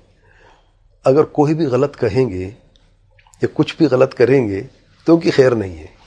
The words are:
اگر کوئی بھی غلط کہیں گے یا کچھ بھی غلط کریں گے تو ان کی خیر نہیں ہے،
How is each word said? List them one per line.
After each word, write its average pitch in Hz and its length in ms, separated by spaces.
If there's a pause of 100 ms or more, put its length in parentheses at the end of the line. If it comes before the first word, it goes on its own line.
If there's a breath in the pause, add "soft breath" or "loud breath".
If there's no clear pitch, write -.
(1040 soft breath)
اگر 139 180
کوئی 151 320
بھی 156 120
غلط 131 300
کہیں 120 340
گے 92 200 (920)
یا 117 120
کچھ - 220
بھی 165 100
غلط 131 280
کریں 123 340
گے 98 140 (420)
تو 160 100
ان 165 60
کی 165 100
خیر 131 220
نہیں 95 260
ہے، 78 80 (200)